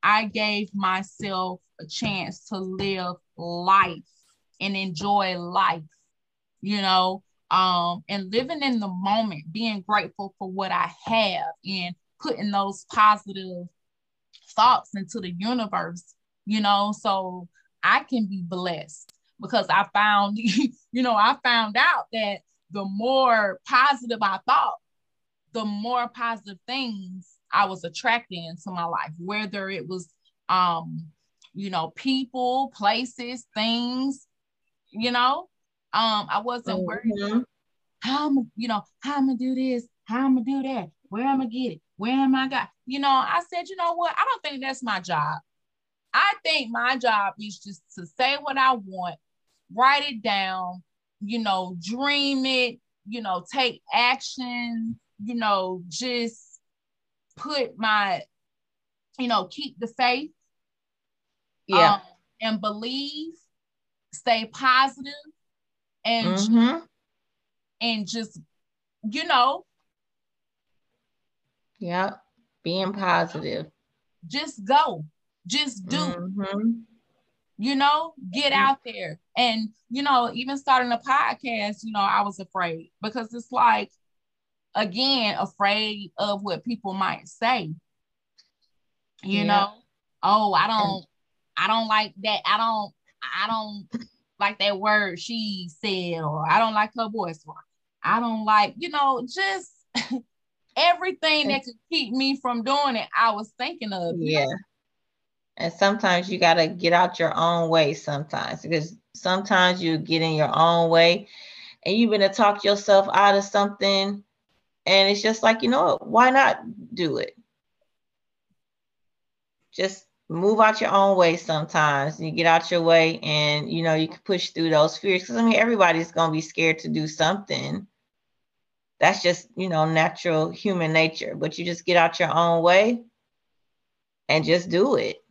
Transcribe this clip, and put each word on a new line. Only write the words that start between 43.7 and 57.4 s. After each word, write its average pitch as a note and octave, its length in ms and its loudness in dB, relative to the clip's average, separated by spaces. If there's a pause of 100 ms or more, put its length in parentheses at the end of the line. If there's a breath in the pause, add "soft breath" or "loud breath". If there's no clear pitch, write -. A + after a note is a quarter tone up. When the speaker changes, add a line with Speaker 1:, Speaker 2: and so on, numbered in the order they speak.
Speaker 1:
know E4+ 180 -2
what? E4+ 220 -2
I F#4+ 80 2
don't A#4+ 180 -4
think C#4+ 200 -8
that's C4+ 200 -8
my G#3 180 -4
job. D#3 380 -2 (720)
I G4 220 2 (100)
think D4 260 -2
my A#3+ 280 -2
job G#3+ 420 0
is G#3 180 -12
just G3+ 240 -18 (140)
to F3 100 -14
say C4 300 -2
what C#4+ 220 -6
I C4 160 4
want, F#3 420 -8 (580)
write C#4 360 4
it A3+ 120 -10
down, F#3 600 -2 (380)
you G#3 180 -4
know, F#3+ 440 -2
dream C#4 640 -2
it, B3 320 0 (280)
you A3+ 160 -10
know, F3+ 300 -4
take B3 300 -2 (100)
action, A#3+ 1040 -4 (240)
you A3+ 120 -8
know, F#3+ 540 -2
just A#3 720 -6 (760)
put C#4+ 420 -6